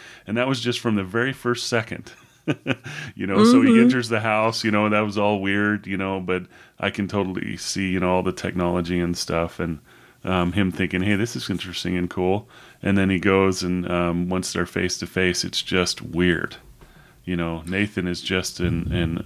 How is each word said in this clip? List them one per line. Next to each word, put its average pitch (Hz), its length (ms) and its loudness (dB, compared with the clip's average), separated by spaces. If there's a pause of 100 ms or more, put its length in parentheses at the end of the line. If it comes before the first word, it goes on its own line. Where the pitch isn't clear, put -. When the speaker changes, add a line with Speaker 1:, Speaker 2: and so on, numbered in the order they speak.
(280)
Speaker 1:
and 104 100 -4
that 123 100 0
was 135 120 0
just 120 200 -2
from 113 160 0
the 98 80 0
very 117 300 -2
first 120 340 -2
second. 107 440 -4 (340)
<laughs> 156 80 0 (640)
You - 100 -6
know, 196 200 4
so 247 160 8
he 269 80 6
Speaker 2:
Mm-hmm. 226 140 8
Speaker 1:
enters 240 260 4
the 113 100 0
house, 110 460 2
you 107 60 2
know, 107 180 4
that 107 100 2
was 104 180 -2
all 104 220 2
weird, 104 480 0
you 95 80 -4
know, 95 240 -2
but 92 240 -2 (340)
I 98 120 -2
can 101 180 -4
totally 92 480 -2
see, 95 360 -4
you 92 100 0
know, 90 140 4
all 92 80 2
the 92 100 -2
technology 87 680 -2
and 87 180 0
stuff 85 440 -2
and, 82 180 -4 (460)
um, 90 260 0
him 98 180 2
thinking, 90 340 -2
"Hey, 104 120 2
this 107 220 -2
is - 120 -8
interesting 90 460 -4
and 90 140 -2
cool." 92 400 -2 (320)
And 98 160 2
then 95 120 2
he 95 100 2
goes 95 440 4
and, 90 260 -2
um, 87 380 0
once 92 240 -2
they're 87 140 -2
face 92 320 -4
to - 100 -8
face, 92 380 0
it's - 160 -4
just - 400 0
weird. 85 560 0 (640)
You 90 140 -4
know, 82 280 -4
Nathan 95 440 -2
is 87 120 -4
just - 380 -4
an, 85 320 0
an 85 340 0